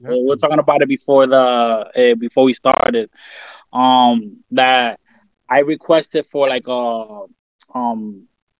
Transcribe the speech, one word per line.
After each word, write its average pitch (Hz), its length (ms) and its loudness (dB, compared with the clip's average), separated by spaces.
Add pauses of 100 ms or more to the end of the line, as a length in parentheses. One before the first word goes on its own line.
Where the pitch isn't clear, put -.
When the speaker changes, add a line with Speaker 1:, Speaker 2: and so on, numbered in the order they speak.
Speaker 1:
uh, 131 40 -12
we 127 160 -2
were 139 100 0
Speaker 2:
definitely. - 20 -6
Speaker 1:
talking 151 220 0
about 143 220 0
it 139 80 2
before 135 380 2
the, 131 100 2
uh, 120 800 2
before 120 280 0
we 131 100 2
started, 120 560 0 (600)
um, 123 680 2 (140)
that 127 480 0 (500)
I 131 100 2
requested 151 680 -2
for, 139 220 -2
like, 127 180 -6
a, 113 540 -8 (520)
um, 110 540 -8 (320)